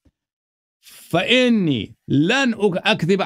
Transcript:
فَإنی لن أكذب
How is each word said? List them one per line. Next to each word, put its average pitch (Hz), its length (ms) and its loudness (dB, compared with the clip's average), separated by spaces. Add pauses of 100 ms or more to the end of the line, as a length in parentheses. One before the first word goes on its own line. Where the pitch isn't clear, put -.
(1120)
فَإنی 190 760 0 (220)
لن 220 440 0 (400)
أكذب 185 340 0